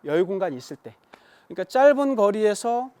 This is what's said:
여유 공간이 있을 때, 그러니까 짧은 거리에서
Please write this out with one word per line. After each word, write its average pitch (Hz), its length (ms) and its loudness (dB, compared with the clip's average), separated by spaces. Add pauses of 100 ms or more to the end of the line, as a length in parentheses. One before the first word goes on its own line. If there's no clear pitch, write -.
여유 160 220 0
공간이 185 300 -6
있을 131 200 -16
때, 110 200 -20 (500)
그러니까 170 160 -10
짧은 269 540 4
거리에서 214 760 0 (100)